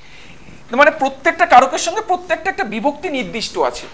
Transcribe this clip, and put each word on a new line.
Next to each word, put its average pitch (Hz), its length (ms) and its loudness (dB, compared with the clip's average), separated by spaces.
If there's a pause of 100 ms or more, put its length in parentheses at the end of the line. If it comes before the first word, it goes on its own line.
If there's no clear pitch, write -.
(760)
মানে, 285 140 6
প্রত্যেকটা 320 560 0
কারকের 262 320 6
সঙ্গে 370 220 -4
প্রত্যেকটা 359 500 -4
একটা 381 140 -4
বিভক্তি 262 440 -4
নির্দিষ্ট 220 500 -6
আছে। 131 360 -2